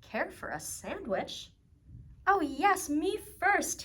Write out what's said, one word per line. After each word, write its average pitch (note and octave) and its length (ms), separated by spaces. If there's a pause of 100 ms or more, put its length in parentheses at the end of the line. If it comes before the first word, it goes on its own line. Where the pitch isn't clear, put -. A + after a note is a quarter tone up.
Care D4+ 280
for - 200
a D3+ 100
sandwich? A#3+ 920 (760)
Oh G4 140
yes, D#4+ 480
me E4+ 300 (200)
first - 460